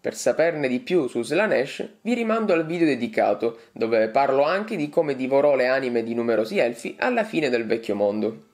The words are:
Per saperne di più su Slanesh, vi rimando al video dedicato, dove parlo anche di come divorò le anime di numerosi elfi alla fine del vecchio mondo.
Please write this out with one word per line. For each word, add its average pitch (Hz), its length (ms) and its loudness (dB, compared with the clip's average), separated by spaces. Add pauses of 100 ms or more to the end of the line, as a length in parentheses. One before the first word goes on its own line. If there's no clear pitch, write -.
Per - 160 -6
saperne 151 500 0
di 123 140 0
più 170 260 0
su 120 160 -4
Slanesh, 147 640 -2 (120)
vi 233 140 -2
rimando 220 380 0
al 165 140 2
video 165 200 0
dedicato, 113 720 0 (120)
dove 110 380 0
parlo 135 340 2
anche 202 320 0
di 147 140 -2
come 147 260 0
divorò 135 400 2
le 127 140 2
anime 127 340 0
di 117 120 -4
numerosi 117 440 0
elfi 123 400 -2
alla 247 240 0
fine 165 260 -2
del 117 180 0
vecchio 110 280 -2
mondo. 107 580 -2